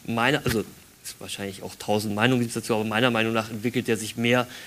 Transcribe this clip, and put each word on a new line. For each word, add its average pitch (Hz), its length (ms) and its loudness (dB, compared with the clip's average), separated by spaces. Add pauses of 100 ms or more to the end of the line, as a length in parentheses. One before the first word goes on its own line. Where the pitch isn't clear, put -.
meiner, 123 380 2
also 117 160 0 (420)
ist - 160 -12
wahrscheinlich 98 440 -10
auch 95 140 -10
tausend 104 380 0
Meinungen 120 260 4
gibt's 117 140 -2
dazu, 117 200 -2
aber 107 100 0
meiner 110 260 2
Meinung 113 220 2
nach 110 180 0
entwickelt 113 380 -2
der 113 80 4
sich 110 200 -6
mehr, 120 300 4 (200)